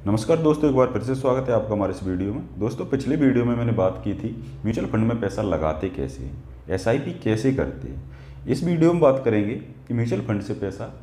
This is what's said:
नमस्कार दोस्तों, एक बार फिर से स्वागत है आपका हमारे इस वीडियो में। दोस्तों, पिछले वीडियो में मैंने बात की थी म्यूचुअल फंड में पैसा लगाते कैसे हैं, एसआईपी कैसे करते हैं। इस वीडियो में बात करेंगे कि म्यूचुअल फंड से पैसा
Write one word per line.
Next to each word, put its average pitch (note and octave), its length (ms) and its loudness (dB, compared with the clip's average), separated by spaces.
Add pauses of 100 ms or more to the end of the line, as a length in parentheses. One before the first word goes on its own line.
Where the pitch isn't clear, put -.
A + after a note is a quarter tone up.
नमस्कार A2 380 2
दोस्तों, D3+ 320 4
एक B2+ 60 2
बार B2+ 100 6
फिर A2 160 -2
से C3 120 -2
स्वागत C3 340 0
है B2 60 2
आपका G#2+ 180 2
हमारे G2 200 0
इस F2+ 100 -8
वीडियो F#2+ 320 -2
में। C#3+ 80 -6 (160)
दोस्तों, A2+ 280 -2
पिछले C3+ 300 0
वीडियो B2 280 4
में A#2+ 120 2
मैंने A#2 160 0
बात F#2 320 2
की G2+ 100 0
थी A2+ 160 -4 (340)
म्यूचुअल A2 220 0
फंड A2 200 2
में A#2 140 0
पैसा G2+ 220 -2
लगाते D#2+ 480 0
कैसे C2 320 -6
हैं, C2+ 200 -10 (280)
एसआईपी A2 440 0
कैसे A2+ 380 0
करते - 360 -4
हैं। - 580 -14
इस C3 180 0
वीडियो E3+ 280 4
में E3+ 100 2
बात C3+ 220 6
करेंगे G#2+ 300 2 (320)
कि A#2 80 -4
म्यूचुअल A#2 280 0
फंड G2+ 200 0
से G2+ 140 -6
पैसा G2 360 -6 (100)